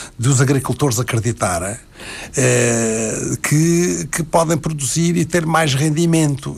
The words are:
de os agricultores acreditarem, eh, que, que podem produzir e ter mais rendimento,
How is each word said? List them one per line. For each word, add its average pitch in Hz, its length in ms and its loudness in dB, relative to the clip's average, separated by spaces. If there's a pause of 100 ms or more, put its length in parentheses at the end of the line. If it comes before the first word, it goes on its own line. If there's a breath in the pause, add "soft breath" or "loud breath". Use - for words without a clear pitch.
(180 loud breath)
de 117 120 0
os 135 100 4
agricultores 135 600 0
acreditarem, 104 760 -2 (600 loud breath)
eh, 117 1040 0
que, 170 720 2
que - 120 -4
podem 165 340 2
produzir 160 600 0
e 165 80 2
ter 175 200 0
mais 160 280 2
rendimento, 151 840 0